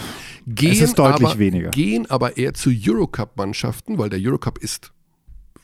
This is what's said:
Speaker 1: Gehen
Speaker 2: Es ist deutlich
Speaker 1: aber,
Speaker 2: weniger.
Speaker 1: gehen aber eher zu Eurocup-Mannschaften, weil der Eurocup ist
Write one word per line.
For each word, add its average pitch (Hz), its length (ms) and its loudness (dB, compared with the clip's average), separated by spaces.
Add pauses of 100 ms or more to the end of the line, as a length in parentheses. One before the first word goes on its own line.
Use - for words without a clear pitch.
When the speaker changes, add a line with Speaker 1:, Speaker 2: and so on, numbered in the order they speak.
(480)
Speaker 1:
Gehen 135 240 2
Speaker 2:
Es 208 80 4
ist 220 180 4
deutlich 139 300 6
Speaker 1:
aber, 127 100 -2
Speaker 2:
weniger. 92 320 2
Speaker 1:
gehen 208 400 0
aber 127 280 -2
eher 135 160 -2
zu - 160 0
Eurocup-Mannschaften, 120 1300 -2
weil 104 120 -2
der 95 100 -4
Eurocup 127 380 -2
ist - 320 -10 (720)